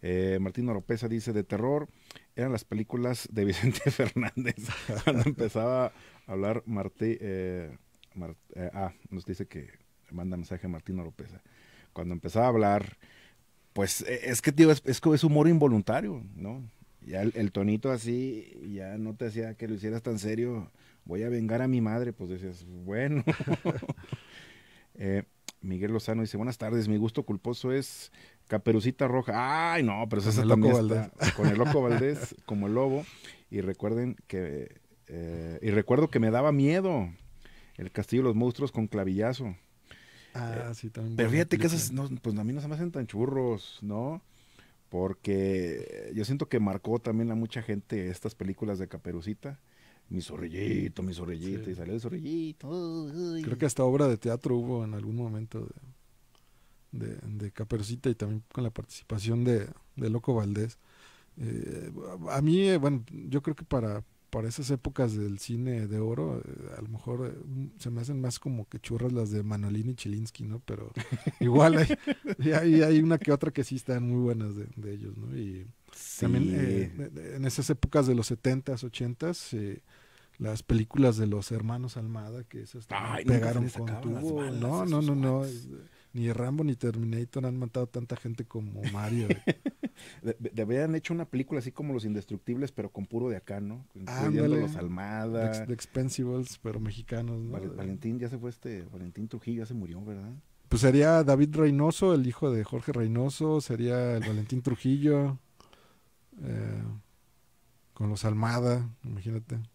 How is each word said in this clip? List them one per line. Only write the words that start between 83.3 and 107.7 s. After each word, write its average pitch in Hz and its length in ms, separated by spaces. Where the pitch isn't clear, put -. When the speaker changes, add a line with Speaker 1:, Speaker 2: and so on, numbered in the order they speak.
Speaker 1:
se 120 60
Speaker 2:
pegaron 117 260
Speaker 1:
les 123 80
Speaker 2:
con 113 160
Speaker 1:
acaban 117 240
las 127 100
Speaker 2:
tubo. 156 120
Speaker 1:
balas 131 260
Speaker 2:
No, 143 200
Speaker 1:
a 185 40
Speaker 2:
no, 156 140
Speaker 1:
esos 151 60
Speaker 2:
no, 143 100
no, 131 240
Speaker 1:
cuates. 135 160
Speaker 2:
es, 123 140
ni 117 180
Rambo 127 320
ni 143 120
Terminator 117 680
han 127 140
matado 123 280
tanta 120 280
gente 117 300
como 104 400
Mario, 104 460
eh. - 140
Speaker 1:
<laughs> - 280
De, 113 160
de, 110 120
de 110 100
habían 135 340
hecho 160 180
una 165 120
película 135 340
así 123 140
como 147 200
Los 113 120
Indestructibles, 110 640
pero 101 180
con 101 160
puro 117 220
de 117 80
acá, 98 240
¿no? 110 260
Incluyendo 104 500
Speaker 2:
Ándale. 151 160
Speaker 1:
los - 160
Almada. 110 640
Speaker 2:
The 113 60
Ex-, 110 100
The 123 60
Expensibles, 127 840
pero 113 200
mexicanos, 113 640
¿no? 117 100
Speaker 1:
Vale-, 98 160
Speaker 2:
De - 80
Speaker 1:
Valentín, 98 420
ya 120 120
se 127 80
fue 120 120
este, 117 340
Valentín 90 440
Trujillo 113 360
ya - 20
se 113 80
murió, 92 320
¿verdad? 104 260
Speaker 2:
Pues 110 140
sería 143 420
David 139 280
Reynoso, 156 600
el 135 140
hijo 135 220
de 113 140
Jorge 120 300
Reynoso, 127 640
sería 120 560
el 113 80
Valentín 107 380
Trujillo, 139 760
eh, 53 400